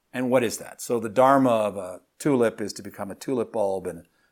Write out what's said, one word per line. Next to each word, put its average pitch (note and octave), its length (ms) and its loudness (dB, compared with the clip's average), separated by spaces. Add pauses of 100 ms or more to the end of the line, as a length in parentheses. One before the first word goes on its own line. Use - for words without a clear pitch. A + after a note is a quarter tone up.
(120)
And B2+ 180 -4
what B2 120 4
is G#2 160 -2
that? - 220 -16
So A#2+ 180 -4
the A2+ 100 -4
dharma C3 420 6
of G#2+ 260 0
a F2+ 240 -10 (180)
tulip A#2+ 420 2
is G2 140 -6
to G#2 80 -16
become G2 280 -12
a F#2 40 -12
tulip A#2 380 -6
bulb, F#2+ 340 -2
and E2+ 140 -8
the - 40 -20 (280)